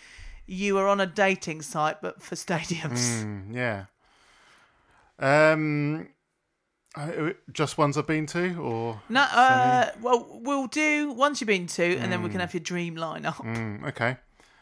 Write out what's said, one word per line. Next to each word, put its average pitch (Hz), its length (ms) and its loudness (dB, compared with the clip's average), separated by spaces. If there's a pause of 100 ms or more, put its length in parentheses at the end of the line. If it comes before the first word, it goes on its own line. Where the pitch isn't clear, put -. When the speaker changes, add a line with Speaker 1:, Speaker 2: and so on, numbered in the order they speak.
(480)
Speaker 1:
you 196 280 0
were 196 120 4
on 202 120 4
a 190 60 2
dating 180 560 0
site, 151 400 -2
but - 200 -8
for - 140 -12
stadiums. 123 880 -2
Speaker 2:
Mm, 104 320 -8
yeah. 110 300 -2 (1300)
Um, 151 880 4 (840)
I, 151 180 -8
uh, 156 200 -2 (200)
just - 240 -2
ones 143 200 2
I've 147 100 0
been 156 200 0
to, 180 320 -2
or 117 480 -4
Speaker 1:
No, 240 240 2
Speaker 2:
semi? 240 100 6
Speaker 1:
uh, 254 500 6 (100)
well, 240 260 2 (160)
we'll 277 240 -2
do 294 440 0
ones 269 280 0
you've 214 80 -4
been 180 200 0
to, 175 300 0
and - 140 -2
then 175 120 -2
we 175 60 -4
can 196 100 -4
Speaker 2:
Mm. - 20 -2
Speaker 1:
have 175 120 -6
your 170 80 -4
dream 170 340 -6
lineup. 160 400 -6
Speaker 2:
Mm, 113 540 -6
okay. 120 280 0 (440)